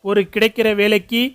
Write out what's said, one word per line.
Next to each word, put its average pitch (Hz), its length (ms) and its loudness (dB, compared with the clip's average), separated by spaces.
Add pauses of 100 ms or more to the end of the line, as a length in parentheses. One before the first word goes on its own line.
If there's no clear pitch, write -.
ஒரு 202 120 2 (120)
கிடைக்கிற 220 360 0 (120)
வேலைக்கு 214 400 0 (140)